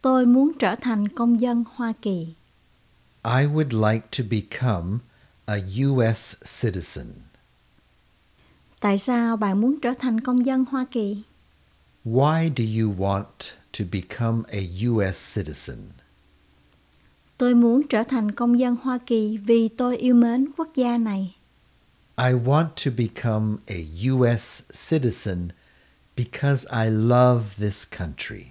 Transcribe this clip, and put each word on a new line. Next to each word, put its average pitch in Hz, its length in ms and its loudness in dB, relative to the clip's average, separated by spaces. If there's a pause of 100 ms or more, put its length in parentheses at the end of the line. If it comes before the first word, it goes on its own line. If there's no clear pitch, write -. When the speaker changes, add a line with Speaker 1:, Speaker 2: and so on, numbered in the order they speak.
Speaker 1:
Tôi 254 240 4
muốn 269 320 6
trở 196 160 0
thành 214 340 -2
công 233 320 2
dân 240 240 0 (100)
Hoa 226 180 -4 (100)
Kỳ. 175 260 -4 (920)
Speaker 2:
I 127 240 2
would 123 460 2
like 113 140 -2 (120)
to 123 120 -2
become 104 680 -2 (460)
a 107 100 -4 (280)
U 135 200 2 (120)
S - 300 -4
citizen. 90 640 -4 (1700)
Speaker 1:
Tại 202 180 2
sao 233 380 0
bạn 202 240 0
muốn 277 200 2
trở 240 180 -2
thành 233 220 -2
công 247 260 0
dân 262 240 0
Hoa 262 200 -2
Kỳ? 208 320 -4 (800)
Speaker 2:
Why 151 520 2
do 117 80 0 (180)
you 107 160 0
want 98 560 -4 (240)
to 104 140 -4
become 113 560 -4
a 101 120 -6 (260)
U 104 260 2
S - 260 -4
citizen? 73 400 -8 (1600)
Speaker 1:
Tôi 247 160 2
muốn 240 340 6
trở 214 140 0
thành 220 300 -2
công 240 260 2
dân 247 240 2
Hoa 254 160 -4
Kỳ 220 400 -2
vì 226 300 4
tôi 247 280 -2
yêu 254 180 4
mến 240 320 4 (100)
quốc 320 200 -4
gia 240 220 0
này. 196 380 -4 (800)
Speaker 2:
I 127 160 2
want 139 360 2 (160)
to 139 120 0
become 110 600 -2 (100)
a 98 100 -8 (320)
U 123 300 4
S - 240 -6 (100)
citizen 101 760 -2 (680)
because 127 680 -2
I 110 60 0
love 120 540 4 (140)
this 104 260 -4 (140)
country. 90 520 -10